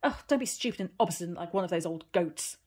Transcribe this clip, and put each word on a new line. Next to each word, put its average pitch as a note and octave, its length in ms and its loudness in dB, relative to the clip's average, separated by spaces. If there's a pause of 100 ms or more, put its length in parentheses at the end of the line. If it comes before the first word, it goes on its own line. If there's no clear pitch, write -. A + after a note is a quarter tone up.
Ugh, C#4 120 2 (120)
don't C#4 120 4
be B3+ 60 0
stupid - 340 -2
and F#3+ 100 -4 (100)
obstinate F3 380 2
like E3+ 160 -8
one F#3+ 100 2
of F3 60 -2
those E3 160 2
old E3 260 -6
goats - 560 0